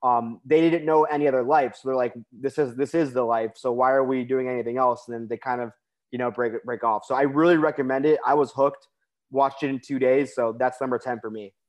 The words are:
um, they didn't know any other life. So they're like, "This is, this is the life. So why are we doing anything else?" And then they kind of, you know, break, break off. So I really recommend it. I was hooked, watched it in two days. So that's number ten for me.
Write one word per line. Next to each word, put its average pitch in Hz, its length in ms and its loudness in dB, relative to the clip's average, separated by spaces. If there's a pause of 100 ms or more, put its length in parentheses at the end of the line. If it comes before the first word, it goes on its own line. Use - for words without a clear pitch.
um, 117 400 0
they 151 160 4
didn't 165 260 2
know 156 160 4
any 147 240 0
other 131 160 2
life. 131 320 2
So - 140 -10
they're 131 80 -2
like, 123 180 -2 (160)
"This 127 280 -8
is, 127 180 -2
this 135 180 -4
is 156 180 0
the 127 120 0
life. 113 320 -2
So 127 160 -4
why 127 180 2
are 135 140 4
we 131 180 -2
doing 127 260 -2
anything 120 300 -4
else?" 123 300 0
And 120 80 -10
then 117 100 -10
they 113 100 -6
kind 123 240 -6
of, 117 120 -8 (400)
you 123 60 -8
know, 123 120 -2
break, 117 320 -4
break 120 220 -8
off. 110 200 0
So 131 120 -4
I 131 60 2
really 151 340 4
recommend 143 500 0
it. 151 180 4
I 131 100 2
was 147 180 0
hooked, 139 340 0 (460)
watched 135 320 0
it 139 60 0
in 135 100 -4
two 139 180 -6
days. 131 380 2
So 117 200 0
that's 127 240 -2
number 127 200 -2
ten 123 180 -6
for 110 120 -10
me. 104 220 -12 (160)